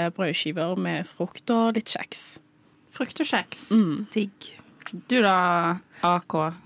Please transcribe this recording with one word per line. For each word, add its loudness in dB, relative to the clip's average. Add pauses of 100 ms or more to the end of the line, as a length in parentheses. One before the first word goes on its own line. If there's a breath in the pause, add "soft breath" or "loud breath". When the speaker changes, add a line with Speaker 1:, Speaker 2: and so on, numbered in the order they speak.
(140)
Speaker 1:
brødskiver -2
med -4
frukt -6
og 2
litt -2
kjeks. -4 (540)
Speaker 2:
Frukt -4
og -2
kjeks. -2 (100)
Speaker 1:
Mm. 6 (160)
Speaker 3:
Digg. -6 (560)
Speaker 2:
Du 4
da, 4 (220 loud breath)
A 4
K? -2 (240)